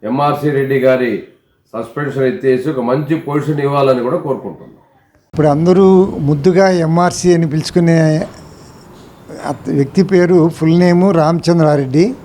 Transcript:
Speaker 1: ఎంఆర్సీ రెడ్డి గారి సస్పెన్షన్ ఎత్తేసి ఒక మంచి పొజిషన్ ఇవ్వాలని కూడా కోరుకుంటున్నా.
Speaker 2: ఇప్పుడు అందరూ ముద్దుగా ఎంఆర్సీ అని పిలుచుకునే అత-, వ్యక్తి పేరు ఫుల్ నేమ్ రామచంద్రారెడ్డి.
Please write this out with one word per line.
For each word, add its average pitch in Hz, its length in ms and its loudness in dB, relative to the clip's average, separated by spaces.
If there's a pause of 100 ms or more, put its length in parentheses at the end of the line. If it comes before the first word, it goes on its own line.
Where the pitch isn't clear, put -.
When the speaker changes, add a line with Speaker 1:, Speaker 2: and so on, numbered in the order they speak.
Speaker 1:
ఎంఆర్సీ 143 480 -2
రెడ్డి 135 280 -2
గారి 123 440 0 (540)
సస్పెన్షన్ 139 460 -6
ఎత్తేసి 127 480 -2
ఒక 131 100 -6
మంచి 139 340 -2
పొజిషన్ 147 460 -4
ఇవ్వాలని 139 400 0
కూడా 127 160 -4
కోరుకుంటున్నా. 110 640 -10 (560)
Speaker 2:
ఇప్పుడు 151 120 0
అందరూ 185 580 4 (160)
ముద్దుగా 160 500 2
ఎంఆర్సీ 175 640 0
అని 165 160 0
పిలుచుకునే 160 760 0 (1200)
అత-, - 240 -10
వ్యక్తి 139 320 0
పేరు 180 460 2
ఫుల్ 165 320 0
నేమ్ 180 340 2
రామచంద్రారెడ్డి. 160 1000 0 (100)